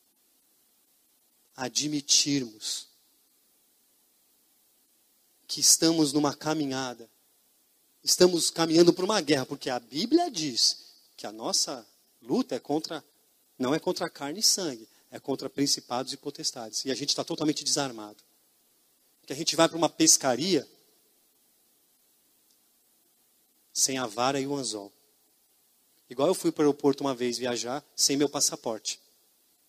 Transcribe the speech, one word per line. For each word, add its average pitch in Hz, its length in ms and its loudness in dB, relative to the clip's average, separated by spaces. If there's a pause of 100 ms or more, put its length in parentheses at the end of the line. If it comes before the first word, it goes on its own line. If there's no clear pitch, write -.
(1500)
Admitirmos 135 1300 -2 (2500)
que - 120 -8
estamos 160 520 6
numa 143 220 2
caminhada, 131 760 -4 (920)
estamos 180 480 4
caminhando 165 420 6
para 185 120 -4
uma 208 160 2
guerra, 139 260 0
porque 139 240 -6
a 123 80 -2
Bíblia 226 500 0
diz 156 580 -2 (300)
que - 80 -14
a 107 60 -10
nossa 123 560 -6 (340)
luta 139 360 -2
é - 20 -10
contra, 156 440 -6 (540)
não 127 160 -2
é 160 60 0
contra 175 320 -4
carne 147 300 -10
e - 20 -2
sangue, 131 460 -2 (200)
é 113 120 -14
contra 135 280 -6
principados 131 640 -4
e 139 40 -12
potestades. 131 680 -10
E 135 60 -4
a 120 60 -2
gente 139 180 -4
tá 143 80 -4
totalmente 151 400 -4
desarmado. 117 540 -4 (1080)
Que - 80 -12
a 131 40 -6
gente 156 180 -2
vai 160 140 6
para 165 100 -6
uma 160 100 2
pescaria 147 800 2 (3000)
sem 135 260 0
a 127 80 -2
vara 123 340 0
e 135 80 -4
o 143 80 -4
anzol. 107 360 -8 (1160)
Igual 131 200 0
eu 185 60 2
fui 170 180 0
pro 160 100 0
aeroporto 143 400 2
uma 135 120 -2
vez 120 220 -2
viajar 123 480 -4 (100)
sem - 220 0
meu 143 120 2
passaporte. 143 720 -4 (680)